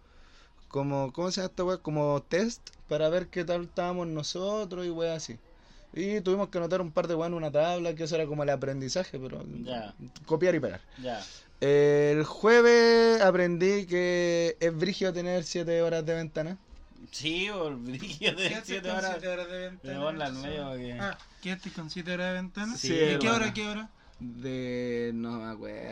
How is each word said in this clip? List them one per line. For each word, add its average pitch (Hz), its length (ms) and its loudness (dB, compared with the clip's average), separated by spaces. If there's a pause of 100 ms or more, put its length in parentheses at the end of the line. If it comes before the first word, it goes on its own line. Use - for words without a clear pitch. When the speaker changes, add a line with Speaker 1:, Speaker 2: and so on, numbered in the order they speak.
(680)
Speaker 1:
como, 139 440 -2
¿cómo 175 180 -4
se 185 100 -4
llama 185 100 -4
esta 180 140 -4
weá? 185 140 0
Como 147 500 0
test 220 420 -2 (180)
para 151 200 2
ver 175 200 0
qué 180 160 -4
tal 175 200 -2
estábamos 175 420 -4
nosotros 180 800 -4
y 175 40 -2
weá 165 240 -2
así. 135 240 -10 (540)
Y 202 280 -2
tuvimos 190 280 0
que 185 100 -6
anotar 170 220 0
un 170 120 -4
par 175 160 0
de 170 60 0
weá 160 120 0
en 175 80 -2
una 160 160 -4
tabla, 170 440 2
que 160 100 -4
eso 160 100 -2
era 160 120 2
como 147 180 -2
el 143 60 2
aprendizaje, 135 680 -2
pero 131 260 -10 (200)
Speaker 2:
Ya. 113 300 -8 (300)
Speaker 1:
copiar 165 300 4
y 156 60 2
pegar. 120 200 -2 (220)
Speaker 2:
Ya. 120 180 -6 (400)
Speaker 1:
El 147 640 6
jueves 233 960 8
aprendí 185 640 4
que 175 760 2
es 170 160 2
brigio 185 360 0
tener 175 320 -2
siete 170 380 0
horas 165 240 0
de 165 80 0
ventana. 165 420 -4 (540)
Speaker 2:
Sí, 175 420 -4
por 160 240 -4
brígido 143 600 -4
de 185 140 -2
Speaker 3:
¿Qué 226 40 -4
haces 220 120 -8
Speaker 2:
siete 190 220 -6
Speaker 3:
con 185 100 -4
Speaker 2:
horas. 190 140 -2
Speaker 3:
siete 175 160 -6
horas 180 220 -6
de 185 80 -10
ventana? 185 360 -12
Speaker 2:
De 135 100 -8
bola 151 220 -4
al 131 80 -6
medio, 139 360 -8
¿o 131 60 -6
qué? 123 240 -8
Speaker 3:
Ah, 196 180 -6 (240)
¿quedaste 185 300 -8
con 160 180 -10
siete 180 220 -8
horas 180 160 -2
de 185 60 -2
ventana? 202 420 -6
Speaker 2:
Sí, - 160 -4
Speaker 3:
¿Y 165 60 2
qué 151 160 6
Speaker 1:
hermano. 226 220 2
Speaker 3:
hora, 220 180 0
qué 214 120 -4
hora? 214 220 -6 (320)
Speaker 1:
De, 123 920 -4
no 117 180 -4
me 113 180 -8
acuerdo. 107 280 -10 (140)